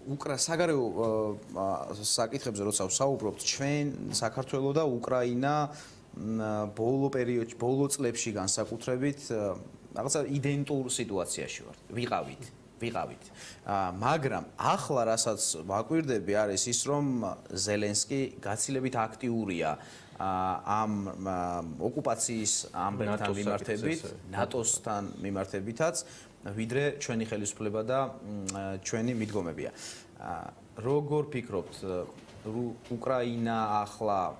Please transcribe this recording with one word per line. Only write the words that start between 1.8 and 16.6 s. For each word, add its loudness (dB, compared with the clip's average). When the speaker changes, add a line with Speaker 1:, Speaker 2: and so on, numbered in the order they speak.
Speaker 1:
საკითხებზე 0
როცა 2
ვსაუბრობთ, 0
ჩვენ 2
საქართველო 0
და 4
უკრაინა, 2
მ, -2
ბოლო 4
პერიოდში, 0
ბოლო 4
წლებში 0
განსაკუთრებით, 0
აა, 0
რაღაცა 0
იდენტურ 2
სიტუაციაში -2
ვართ, -16
ვიყავით, -2
ვიყავით. -4
აა, 2
მაგრამ 2
ახლა, 2
რასაც 4
ვაკვირდები, 2
არის 4